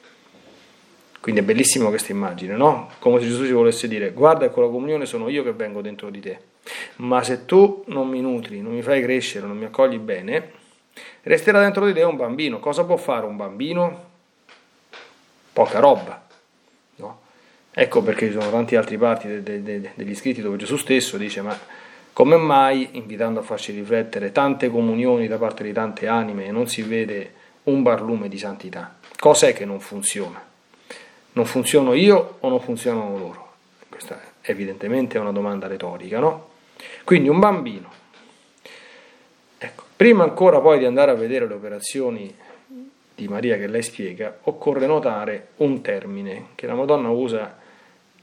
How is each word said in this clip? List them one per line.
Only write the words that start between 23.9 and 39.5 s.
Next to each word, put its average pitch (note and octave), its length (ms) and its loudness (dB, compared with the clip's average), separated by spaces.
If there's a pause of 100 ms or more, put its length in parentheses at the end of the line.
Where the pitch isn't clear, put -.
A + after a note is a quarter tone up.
"tante C3+ 380 0
comunioni A#2 580 0
da A2 120 -4
parte A2 240 -4
di G#2 100 -8
tante A2 340 -4
anime G#2+ 380 -2
e G2+ 60 -8
non A2+ 160 -4
si A2+ 160 -8
vede G#2+ 500 -6 (300)
un C#3 180 2
barlume A2+ 460 0
di G2 100 -10
santità? F#2+ 580 -12 (220)
Cos'è D3 360 6
che G2+ 120 -8
non G2 140 -8
funziona? G2 600 -8 (960)
Non A#2+ 100 2
funziono C3 480 2
io F3+ 480 4
o C3+ 60 -2
non B2+ 120 2
funzionano A2+ 580 -4
loro?" F2 360 -14 (360)
Questa - 320 -16 (200)
evidentemente G#2 760 -4
è - 20 2
una G#2 120 -2
domanda G2+ 340 -4
retorica, F#2 540 -8
no? D#3 300 0 (540)
Quindi D3 240 4
un D#3 120 4
bambino. C#3 520 0 (1700)